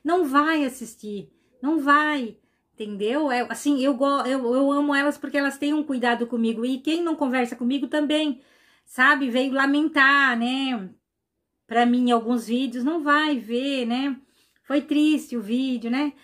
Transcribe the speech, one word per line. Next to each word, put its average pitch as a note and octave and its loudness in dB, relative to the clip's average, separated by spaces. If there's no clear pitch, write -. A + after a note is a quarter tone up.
"Não F4 2
vai D4 2
assistir, G#3 -10
não D4+ 0
vai", C#4+ 2
entendeu? A3+ -2
É, B3 0
assim, C4 0
eu C#4 2
go-, C#4 0
eu, B3+ 0
eu C#4 2
amo C#4+ 0
elas C#4+ 0
porque C#4+ -4
elas C#4 -2
têm D4 0
um D4+ 0
cuidado A#3+ -2
comigo, A3+ -2
e C4 -2
quem D#4+ -2
não D#4+ -2
conversa B3+ -2
comigo B3+ -2
também, D4+ 0
sabe, C4+ 2
veio B3+ 0
lamentar, C#4 4
né, B3 -2
pra A#3 2
mim B3 2
em - 4
alguns A#3 0
vídeos, A#3+ -2
"Não D#4+ -2
vai D4 2
ver", B3 -4
né? B3+ -2
Foi C#4+ -2
triste D4 0
o A3+ -4
vídeo, A#3 -2
né? C#4+ -2